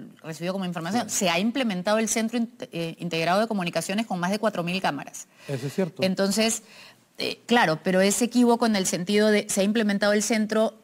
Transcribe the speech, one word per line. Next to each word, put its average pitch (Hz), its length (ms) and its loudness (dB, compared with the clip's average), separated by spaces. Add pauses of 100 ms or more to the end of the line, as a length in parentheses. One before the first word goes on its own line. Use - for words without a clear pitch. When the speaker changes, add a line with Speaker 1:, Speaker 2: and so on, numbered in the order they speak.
(220)
Speaker 1:
recibo 160 300 -6
como 190 120 -4
información, 180 460 -4
Speaker 2:
Sí. - 60 -4
Speaker 1:
"Se 196 140 0
ha 170 100 2
implementado 214 580 0
el 226 100 0
Centro 226 300 -2
Inte-, 233 320 -6
eh, 165 300 -6
Integrado 165 400 0
de 226 80 0
Comunicaciones 196 580 -4
con 180 140 -6
más 175 100 0
de 208 80 -2
cuatro 208 240 -2
mil 175 180 -2
cámaras". 151 460 -6 (220)
Speaker 2:
Eso 135 180 -4
es 135 80 -8
cierto. 180 300 -2
Speaker 1:
Entonces, 202 580 0 (600)
eh, - 220 -4
claro, 196 380 4
pero 185 180 2
es 202 220 2
equívoco 240 420 4
en 220 120 2
el 190 100 0
sentido 208 420 2
de 208 220 4
"se - 100 0
ha 190 40 4
implementado 208 500 2
el 214 80 2
centro" 214 500 0 (120)